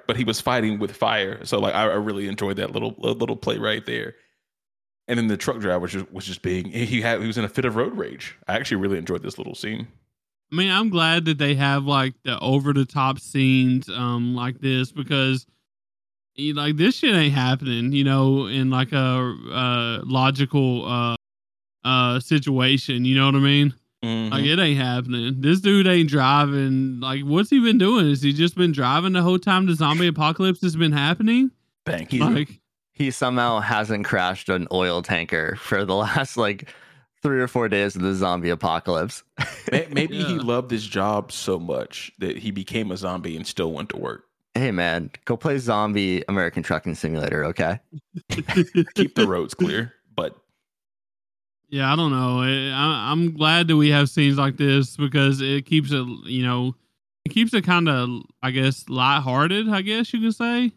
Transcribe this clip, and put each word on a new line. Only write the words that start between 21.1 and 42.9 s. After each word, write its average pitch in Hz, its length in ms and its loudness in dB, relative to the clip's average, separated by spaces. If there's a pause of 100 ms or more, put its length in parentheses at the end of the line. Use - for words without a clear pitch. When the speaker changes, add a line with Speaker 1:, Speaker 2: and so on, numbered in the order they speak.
Speaker 2:
uh, 127 360 2
situation. 131 840 2
You 131 120 2
know 135 100 4
what 139 80 4
I 139 60 4
mean? 143 340 4 (300)
Speaker 1:
Mm-hmm. 113 280 -4
Speaker 2:
Like, 139 120 -2
it 156 140 2
ain't 151 200 2
happening. 123 600 -4
This 160 200 4
dude 196 260 4
ain't 175 220 4
driving. 135 920 2
Like, 131 220 -4
what's 156 280 2
he 285 100 6
been 233 180 6
doing? 196 300 4
Has 139 140 2
he 143 100 4
just 165 240 2
been 175 160 4
driving 143 420 2
the 180 80 2
whole 180 160 4
time 190 280 2
the 170 80 2
zombie 156 320 2
apocalypse 165 560 0
has 170 140 0
been 165 160 2
happening? 214 580 2 (340)
Speaker 1:
Thank - 280 -6
Speaker 3:
you. 127 120 2
Speaker 2:
Like, 147 360 0 (320)
Speaker 3:
He 139 180 -2
somehow 120 500 0
hasn't 107 460 -2
crashed 92 420 -2
an 92 240 -2
oil 90 300 0
tanker 82 540 -2
for 101 280 -4
the 95 100 -2
<laughs> - 20 2
last, 107 420 -2
like, 104 320 -4 (500)
three 135 200 0
or 127 80 0
four 117 200 -2
days 101 280 0
of 90 60 -4
the 95 120 0
zombie 87 360 0
apocalypse. 85 760 -2 (220)
<laughs> - 260 -8
Speaker 1:
May-, 156 180 0
maybe 156 320 -2
he 180 140 -2
Speaker 2:
Yeah. 139 60 -6
Speaker 1:
loved 120 280 -2
his 110 160 -4
job 101 460 -2
so 92 260 -4
much - 600 -8
that - 200 -6
he 107 140 -6
became 101 400 -6